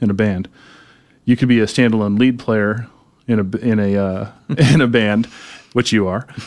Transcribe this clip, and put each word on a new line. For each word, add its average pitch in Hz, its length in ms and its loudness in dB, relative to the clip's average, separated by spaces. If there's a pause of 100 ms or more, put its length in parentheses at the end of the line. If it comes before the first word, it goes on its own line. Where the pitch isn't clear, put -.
in 107 100 0
a 101 40 -2
band. 98 340 -2 (760)
You 123 120 2
could 131 120 0
be 120 120 4
a 107 60 2
standalone 110 520 0
lead 123 200 2
player 110 500 -2 (380)
in 113 120 0
a 101 60 0
b-, 107 180 -6
in 113 160 0
a, 101 180 0
uh, 98 340 -4 (180)
<laughs> 139 100 -6
in 151 220 4
a 131 80 2
band, 113 380 0 (460)
which 120 200 -2
you 104 160 2
are, 101 180 -6 (200)